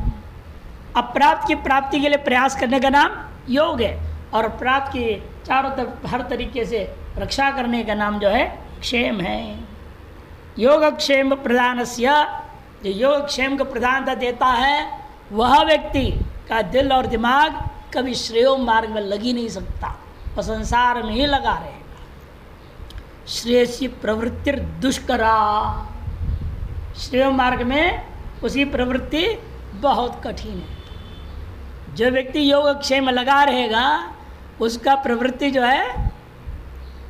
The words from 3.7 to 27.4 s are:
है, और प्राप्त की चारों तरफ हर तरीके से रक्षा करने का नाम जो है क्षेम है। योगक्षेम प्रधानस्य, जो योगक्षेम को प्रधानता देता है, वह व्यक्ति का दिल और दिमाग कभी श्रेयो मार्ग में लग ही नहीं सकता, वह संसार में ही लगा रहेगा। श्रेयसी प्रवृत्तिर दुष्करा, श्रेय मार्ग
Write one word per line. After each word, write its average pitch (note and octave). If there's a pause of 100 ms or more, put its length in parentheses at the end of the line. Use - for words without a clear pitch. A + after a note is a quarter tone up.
है, - (340)
और A3
प्राप्त C4
की A3+ (220)
चारों C4
तरफ B3+
हर B3
तरीके B3
से G3+ (220)
रक्षा C4+
करने A#3+
का G#3+
नाम G#3
जो G3+
है B3 (340)
क्षेम A#3+
है। G#3+ (1000)
योगक्षेम C#4
प्रधानस्य, B3 (580)
जो F#3+
योगक्षेम C4+
को C4+
प्रधानता B3+
देता A#3+
है, C4+ (280)
वह B3
व्यक्ति D4+ (380)
का A3+
दिल B3+
और B3+
दिमाग B3 (240)
कभी B3+
श्रेयो A#3+
मार्ग A3+
में G#3+
लग G#3
ही B3
नहीं A#3
सकता, - (360)
वह G#3
संसार A#3
में G#3+
ही B3
लगा C4
रहेगा। - (1200)
श्रेयसी A#3+
प्रवृत्तिर A#3
दुष्करा, A3 (1600)
श्रेय C4+
मार्ग B3+